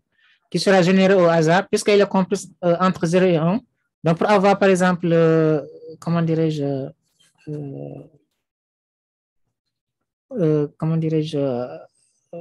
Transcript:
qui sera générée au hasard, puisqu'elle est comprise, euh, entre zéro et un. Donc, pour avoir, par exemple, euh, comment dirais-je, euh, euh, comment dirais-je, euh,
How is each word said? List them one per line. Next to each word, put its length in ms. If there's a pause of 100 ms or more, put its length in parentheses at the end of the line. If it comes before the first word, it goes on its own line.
(500)
qui 80
sera 220
générée 340
au 120
hasard, 420
puisqu'elle 320
est 80
comprise, 420 (140)
euh, 160
entre 240
zéro 220
et 100
un. 240 (420)
Donc, 140
pour 140
avoir, 280
par 120
exemple, 420
euh, 500 (380)
comment 220
dirais-je, 680 (600)
euh, 540 (2250)
euh, 360 (100)
comment 180
dirais-je, 400
euh, 400 (640)